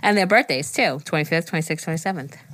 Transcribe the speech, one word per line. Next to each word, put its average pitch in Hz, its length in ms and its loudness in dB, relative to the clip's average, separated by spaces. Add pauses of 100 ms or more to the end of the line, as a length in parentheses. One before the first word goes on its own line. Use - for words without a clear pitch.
and 208 160 4
their 190 80 4
birthdays, 185 460 2
too. 151 340 0
Twenty-fifth, 165 400 0
twenty-sixth, 160 400 -4
twenty-seventh. 160 500 -4 (180)